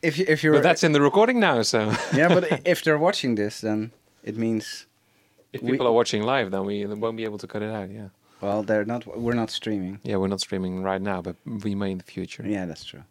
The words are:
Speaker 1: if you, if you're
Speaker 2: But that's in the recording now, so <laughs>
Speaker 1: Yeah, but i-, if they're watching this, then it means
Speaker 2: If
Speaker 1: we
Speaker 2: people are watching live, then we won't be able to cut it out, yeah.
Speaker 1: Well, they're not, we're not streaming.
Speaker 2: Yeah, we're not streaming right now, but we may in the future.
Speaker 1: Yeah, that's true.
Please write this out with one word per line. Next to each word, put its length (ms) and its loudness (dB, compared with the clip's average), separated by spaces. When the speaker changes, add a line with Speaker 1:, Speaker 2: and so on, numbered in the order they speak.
Speaker 1:
if 160 0
you, 80 2
if 160 2
you're 100 6
Speaker 2:
But 100 8
that's 200 4
in 80 4
the 100 6
recording 380 4
now, 240 4
so 280 2
<laughs> 100 -4
Speaker 1:
Yeah, 140 4
but 240 4
i-, 140 -2
if 180 2
they're 160 4
watching 360 0
this, 260 -4
then 300 -4
it 140 -8
means 480 -4
Speaker 2:
If 100 -10
Speaker 1:
we 80 0
Speaker 2:
people 160 2
are 60 4
watching 300 2
live, 280 0
then 140 -2
we 200 -4
won't 320 -6
be 60 -6
able 160 -6
to 80 -14
cut 160 -8
it 80 -6
out, 180 -8
yeah. 200 -14
Speaker 1:
Well, 220 -2
they're 240 0
not, 220 -6
we're 160 -2
not 160 0
streaming. 540 -6
Speaker 2:
Yeah, 140 -2
we're 100 0
not 140 -2
streaming 420 -6
right 180 0
now, 220 -4
but 120 -8
we 100 -4
may 200 -4
in 40 -6
the 60 -12
future. 420 -12
Speaker 1:
Yeah, 220 -4
that's 160 -12
true. 280 -18